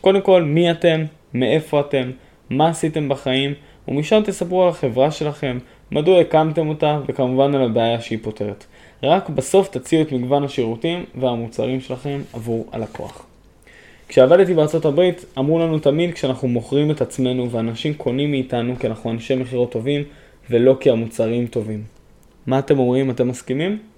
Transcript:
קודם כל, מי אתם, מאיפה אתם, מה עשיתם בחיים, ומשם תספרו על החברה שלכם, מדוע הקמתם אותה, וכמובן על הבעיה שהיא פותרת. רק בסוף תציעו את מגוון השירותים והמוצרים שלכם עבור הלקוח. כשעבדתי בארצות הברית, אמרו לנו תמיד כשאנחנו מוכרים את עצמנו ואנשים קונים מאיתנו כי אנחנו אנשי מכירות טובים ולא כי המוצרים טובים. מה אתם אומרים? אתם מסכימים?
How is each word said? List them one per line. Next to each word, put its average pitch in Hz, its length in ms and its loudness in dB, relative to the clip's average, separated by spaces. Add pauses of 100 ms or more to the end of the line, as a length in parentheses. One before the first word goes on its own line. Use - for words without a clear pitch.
קודם 190 200 4
כל, 190 220 6
מי 165 280 2
אתם, 160 340 2 (300)
מאיפה 143 460 2
אתם, 135 300 -2 (400)
מה 147 180 2
עשיתם 156 400 -2
בחיים, 135 460 -2 (340)
ומשם 151 360 2
תספרו 185 380 -2
על 180 60 6
החברה 135 420 0
שלכם, 143 480 -6 (320)
מדוע 165 300 4
הקמתם 156 480 2
אותה, 151 400 -2
וכמובן 131 460 0
על 135 80 2
הבעיה 117 380 0
שהיא 113 220 -6
פותרת. 101 420 -8 (380)
רק 175 260 2
בסוף 180 400 2
תציעו - 340 0
את 151 100 -2
מגוון 135 320 0
השירותים 135 600 -4 (100)
והמוצרים 120 680 -4
שלכם 139 400 -8 (120)
עבור 113 400 -6
הלקוח. - 540 -10 (840)
כשעבדתי 175 460 6
בארצות 156 300 0
הברית, 170 400 2 (140)
אמרו 147 200 0
לנו 160 200 0
תמיד 156 360 0
כשאנחנו 131 340 -4
מוכרים 131 420 0
את 147 100 -2
עצמנו 127 500 -2
ואנשים 117 440 -4
קונים 143 360 -2
מאיתנו 123 480 -4
כי 127 80 -4
אנחנו 113 240 -4
אנשי 113 240 -2
מכירות 123 380 -2
טובים 143 320 -2 (460)
ולא 123 300 6
כי 135 100 4
המוצרים 113 560 -2
טובים. 110 380 -6 (640)
מה 131 120 0
אתם 139 200 2
אומרים? 131 320 2
אתם 123 180 0
מסכימים? 147 500 -4 (200)